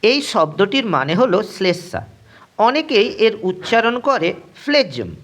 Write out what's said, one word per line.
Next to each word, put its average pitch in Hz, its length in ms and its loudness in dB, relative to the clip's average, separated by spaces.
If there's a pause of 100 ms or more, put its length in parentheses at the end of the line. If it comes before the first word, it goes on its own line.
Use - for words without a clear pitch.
এই 254 200 4
শব্দটির 196 640 0
মানে 147 300 0
হলো 180 280 2
শ্লেষ্মা। 180 580 -4 (560)
অনেকেই 247 500 2 (100)
এর 220 240 2
উচ্চারণ 226 580 0
করে 233 300 0 (260)
ফ্লেজম 170 540 -2 (140)